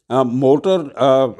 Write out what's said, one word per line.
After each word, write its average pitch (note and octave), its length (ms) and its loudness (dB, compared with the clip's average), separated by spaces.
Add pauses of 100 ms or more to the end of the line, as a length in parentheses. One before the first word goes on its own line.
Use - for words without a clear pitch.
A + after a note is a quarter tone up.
(120)
अ, C3 120 0
मोटर, C#3 560 0
अ, C#3 240 -6 (360)